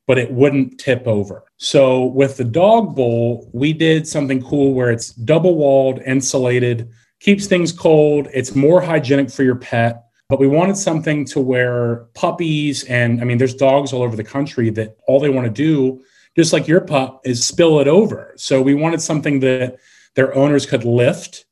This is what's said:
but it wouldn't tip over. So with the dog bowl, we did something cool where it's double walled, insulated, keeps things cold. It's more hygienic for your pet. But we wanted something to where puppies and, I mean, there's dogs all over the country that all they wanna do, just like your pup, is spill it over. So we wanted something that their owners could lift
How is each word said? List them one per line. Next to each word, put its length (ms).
but 140
it 120
wouldn't 480
tip 280
over. 380
So 480
with 320
the 60
dog 520
bowl, 580
we 200
did 340
something 360
cool 300
where 180
it's 180
double 460
walled, 500
insulated, 840
keeps 280
things 240
cold. 640
It's 220
more 260
hygienic 480
for 140
your 120
pet. 500
But 100
we 80
wanted 300
something 480
to 140
where 760
puppies 720
and, 360
I 20
mean, 140
there's 180
dogs 380
all 100
over 120
the 80
country 480
that 260
all 120
they 100
wanna 200
do, 520
just 180
like 140
your 140
pup, 440
is 200
spill 340
it 80
over. 500
So 240
we 120
wanted 280
something 400
that 360
their 200
owners 300
could 200
lift 680